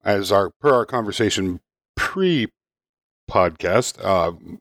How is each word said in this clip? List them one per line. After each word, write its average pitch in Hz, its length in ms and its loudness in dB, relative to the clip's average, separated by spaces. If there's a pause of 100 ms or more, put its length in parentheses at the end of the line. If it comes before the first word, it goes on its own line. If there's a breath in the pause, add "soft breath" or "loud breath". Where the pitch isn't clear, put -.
as 98 280 0
our, 98 180 4
per 143 240 2
our 117 120 2
conversation 101 760 -2 (360)
pre-podcast, - 2000 -2
uh, 87 300 0
a 85 60 -14 (220)